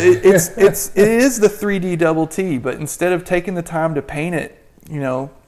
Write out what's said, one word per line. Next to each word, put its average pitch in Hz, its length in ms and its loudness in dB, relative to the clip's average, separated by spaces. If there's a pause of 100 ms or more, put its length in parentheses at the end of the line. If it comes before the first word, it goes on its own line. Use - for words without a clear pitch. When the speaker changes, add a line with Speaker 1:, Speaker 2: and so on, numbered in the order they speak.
(120)
Speaker 1:
it, 180 120 0
it's, 190 240 6
Speaker 2:
<laughs> - 80 -12
Speaker 1:
it's, - 400 2
it 202 120 6
is 240 320 2
the 208 80 2
three 202 300 -2
D 180 180 -2
double 160 320 0
T, 175 300 -4
but 127 180 -4
instead 175 360 -4
of 175 120 -4
taking 190 300 -2
the 175 80 -6
time 165 340 -4
to 139 60 -2
paint 156 340 -6
it, - 260 -8 (260)
you 156 120 -8
know, 135 300 -6 (180)